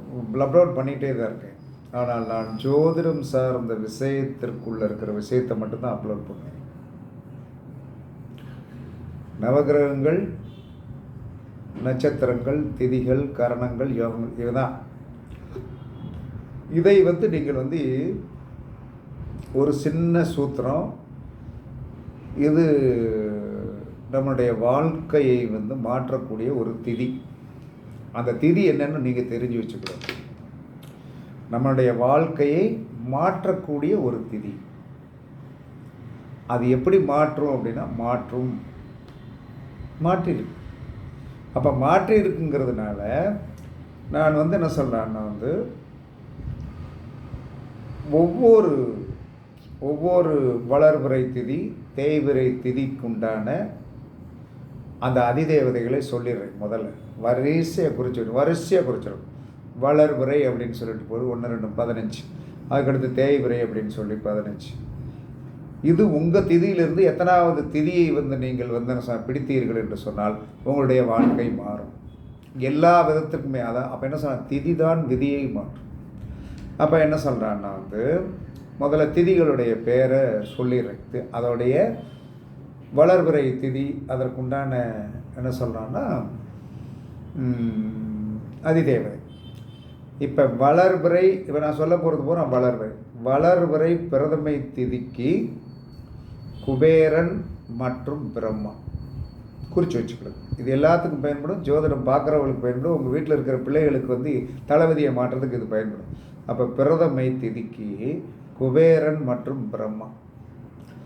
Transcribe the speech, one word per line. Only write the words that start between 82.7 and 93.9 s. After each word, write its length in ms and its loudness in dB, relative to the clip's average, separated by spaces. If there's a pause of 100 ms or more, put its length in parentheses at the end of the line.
வளர்பிறை 440 6 (200)
திதி, 220 -2 (280)
அதற்குண்டான 600 -2 (640)
என்ன 200 -2
சொல்றான்னா, 460 -4 (1400)
ம், 960 -2 (320)
அதிதேவதை. 500 2 (1080)
இப்ப 180 4 (160)
வளர்பிறை, 640 6 (220)
இப்ப 180 0
நான் 160 -2
சொல்ல 160 4
போறது 320 0
பூரா 160 2 (100)
வளர்பிறை. 380 2 (340)
வளர்பிறை 640 4 (220)